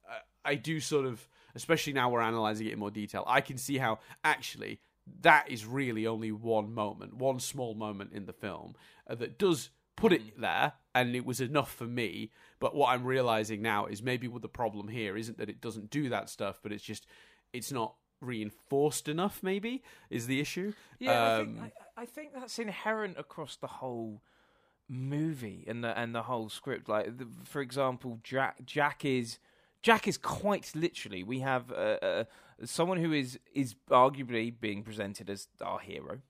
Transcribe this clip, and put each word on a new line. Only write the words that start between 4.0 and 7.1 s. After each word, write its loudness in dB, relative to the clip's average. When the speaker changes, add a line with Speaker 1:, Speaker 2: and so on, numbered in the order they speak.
Speaker 1:
actually -2
that 8
is -4
really -2
only -2
one 0
moment, -4